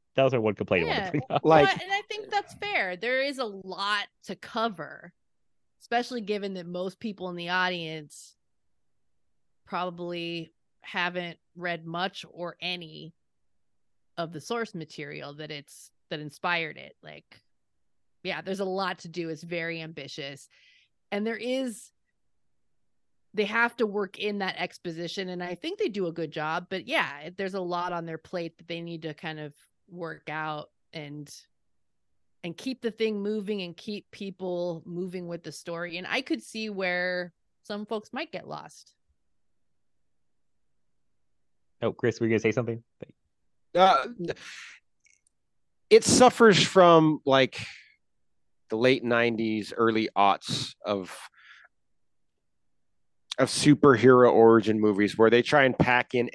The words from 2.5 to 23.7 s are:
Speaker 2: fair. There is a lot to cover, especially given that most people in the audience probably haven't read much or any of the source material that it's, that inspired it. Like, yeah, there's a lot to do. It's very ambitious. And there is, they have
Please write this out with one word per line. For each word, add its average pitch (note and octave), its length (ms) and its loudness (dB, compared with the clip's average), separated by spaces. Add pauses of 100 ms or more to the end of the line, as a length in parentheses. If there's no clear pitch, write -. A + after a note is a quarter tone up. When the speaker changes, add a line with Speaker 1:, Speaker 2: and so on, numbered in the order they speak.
Speaker 2:
fair. D4 400 -4
There B3+ 280 -2
is C#4 160 -4
a B3 60 -4
lot G3 600 -6 (180)
to F#3+ 100 -10
cover, F3 760 -6 (720)
especially A#3+ 400 -4
given G3+ 320 -6
that F3+ 140 -10
most F3+ 320 -8
people G3 300 -10
in F3 60 -10
the E3+ 140 -8
audience E3+ 840 -4 (1300)
probably E3+ 880 -8 (280)
haven't F3 560 -6 (180)
read E3+ 300 -8
much F3 460 -6
or E3+ 300 -12
any E3 520 -12 (1040)
of E3 160 -6
the D3+ 80 -14
source A#3 340 -6
material D3 600 -12
that D3+ 160 -14
it's, - 400 -18 (180)
that D#3+ 100 -8
inspired E3 580 -4
it. C#2 240 -20
Like, - 380 -20 (840)
yeah, E3+ 180 -8
there's F#3+ 180 -6
a G3+ 60 -4
lot F#3 340 -4
to - 100 -16
do. E3 200 -8
It's D#3 140 -10
very E3 380 -6
ambitious. D3 680 -14 (640)
And G#3 160 -2
there A3+ 100 -4
is, B3 540 -6 (1400)
they G3+ 100 0
have A#3 320 0